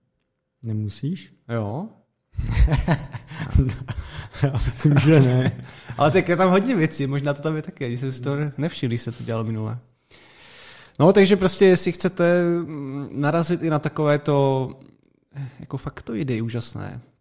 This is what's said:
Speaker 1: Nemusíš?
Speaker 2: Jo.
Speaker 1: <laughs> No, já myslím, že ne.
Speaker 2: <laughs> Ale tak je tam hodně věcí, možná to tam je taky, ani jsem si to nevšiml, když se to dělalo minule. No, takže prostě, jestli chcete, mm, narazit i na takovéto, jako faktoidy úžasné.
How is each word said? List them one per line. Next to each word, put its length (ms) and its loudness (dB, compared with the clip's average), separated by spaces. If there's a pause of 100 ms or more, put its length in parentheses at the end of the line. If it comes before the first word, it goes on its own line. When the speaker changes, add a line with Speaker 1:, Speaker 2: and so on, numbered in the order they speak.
(640)
Speaker 1:
Nemusíš? 720 -6 (160)
Speaker 2:
Jo. 400 -6 (500)
Speaker 1:
<laughs> 600 2 (600)
No, 160 0 (680)
já 100 0 (120)
myslím, 340 2
že 220 8
ne. 440 2 (120)
Speaker 2:
<laughs> 220 -14
Ale 120 4
tak 180 2
je 80 2
tam 140 4
hodně 260 4
věcí, 300 0
možná 280 -2
to 80 -10
tam 140 -2
je 60 -6
taky, 220 -10
ani 120 -4
jsem 160 -6
si 100 -12
to 140 -2 (220)
nevšiml, 300 -4
když 140 -2
se 100 -8
to 120 -14
dělalo 200 -4
minule. 340 -6 (1200)
No, 140 8
takže 240 6
prostě, 300 2
jestli 260 4
chcete, 520 2
mm, 680 -4
narazit 500 0
i 80 -2
na 80 2
takovéto, 920 0 (920)
jako 160 -10
faktoidy 640 -6
úžasné. 580 -8 (200)